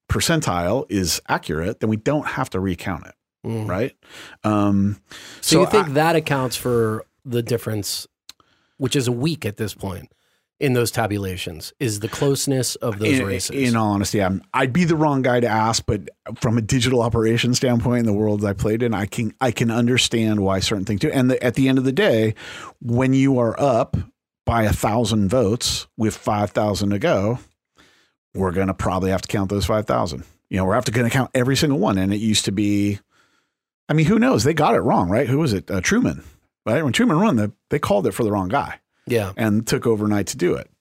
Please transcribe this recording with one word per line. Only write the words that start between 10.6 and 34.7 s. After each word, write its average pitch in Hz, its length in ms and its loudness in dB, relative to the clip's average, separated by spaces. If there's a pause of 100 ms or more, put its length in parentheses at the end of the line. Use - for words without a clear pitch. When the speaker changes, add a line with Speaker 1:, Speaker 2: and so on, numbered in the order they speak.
Speaker 2:
in 139 120 2
those 120 180 2
tabulations, 95 880 -4
is 107 220 -4
the 107 80 -6
closeness 135 680 -2
of 110 220 -4
those 107 200 0
Speaker 1:
In, 110 80 -2
Speaker 2:
races? 127 420 -2
Speaker 1:
in 117 80 2
all 107 160 2
honesty, 101 300 0
I'm, 92 180 0 (140)
I'd 131 180 0
be 180 120 2
the 160 120 2
wrong 147 240 2
guy 123 200 2
to 120 60 2
ask, 110 380 0
but 101 240 -4 (280)
from 117 200 0
a 117 60 2
digital 123 400 2
operations 117 560 2
standpoint, 120 420 2
in 117 60 0
the 104 80 2
worlds 107 300 0
I 101 100 0
played 113 280 0
in, 113 120 0
I 101 100 -2
can, 107 380 -4
I 127 80 2
can 117 200 0
understand 113 720 2
why 95 200 2
certain 95 260 -2
things 104 140 -2
do. 151 100 0
And 127 200 2
the, 127 140 0
at 120 100 0
the 131 140 2
end 131 80 2
of 131 80 2
the 131 80 0
day, 120 420 2 (460)
when 127 320 0
you 135 260 4
are 117 220 0
up 131 340 2 (520)
by 117 160 2
a 101 100 2
thousand 107 560 2
votes 117 580 0 (120)
with 110 180 0
five 104 360 -2
thousand 101 380 0
to 101 80 0
go, 117 420 0 (920)
we're 95 180 -2
gonna 95 200 0
probably 95 380 -2
have 92 100 0
to - 80 -10
count 98 220 -2
those 101 160 -2
five 107 200 0
thousand. 101 380 -2 (240)
You - 80 -4
know, 95 80 0
we're 95 100 2
have 123 120 0
to, 110 60 0
gonna 117 180 2
count 127 240 0
every 127 220 2
single 143 220 2
one. 95 200 0
And 98 160 0
it 104 40 -2
used 107 280 0
to 107 60 -2
be, 101 480 0 (840)
I - 60 -2
mean, 156 140 4
who 220 120 4
knows? 127 260 2
They 160 100 2
got 151 200 2